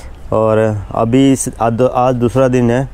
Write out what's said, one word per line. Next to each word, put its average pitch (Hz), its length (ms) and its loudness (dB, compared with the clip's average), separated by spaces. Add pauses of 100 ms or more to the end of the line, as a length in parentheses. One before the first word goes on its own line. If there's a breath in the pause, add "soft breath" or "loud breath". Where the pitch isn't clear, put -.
(340 loud breath)
और 110 240 2 (340)
अभी 127 400 2
इस, - 200 -2
आज, 113 320 -2
आज 127 320 0
दूसरा 120 320 0
दिन 123 240 2
है। 127 220 0